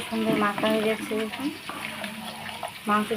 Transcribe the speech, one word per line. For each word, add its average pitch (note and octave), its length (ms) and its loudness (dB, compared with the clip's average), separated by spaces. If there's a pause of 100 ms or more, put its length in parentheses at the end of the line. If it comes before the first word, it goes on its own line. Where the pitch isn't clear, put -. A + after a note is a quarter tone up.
সুন্দর A3 260 2 (100)
মাখা G3+ 280 2
হয়ে A3 160 4
যাচ্ছে। G#3+ 320 0
দেখুন, A3 280 -2 (1400)
মাংস G#3+ 280 6